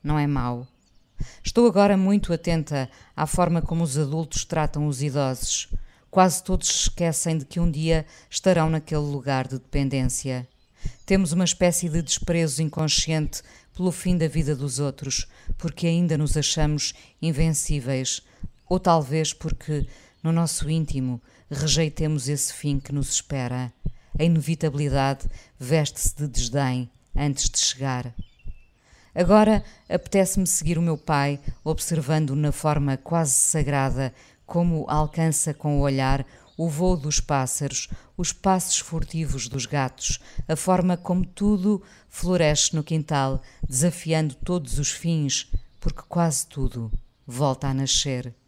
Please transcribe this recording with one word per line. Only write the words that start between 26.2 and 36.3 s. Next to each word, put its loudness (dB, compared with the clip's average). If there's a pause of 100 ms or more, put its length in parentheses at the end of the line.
desdém -2 (260)
antes 0
de 0
chegar. -2 (1000)
Agora 6 (240)
apetece-me 2
seguir 0
o 0
meu 0
pai, 0 (240)
observando 0
na 2
forma 0
quase 0
sagrada 0 (320)
como 0
alcança 0
com 0
o 4
olhar 0 (320)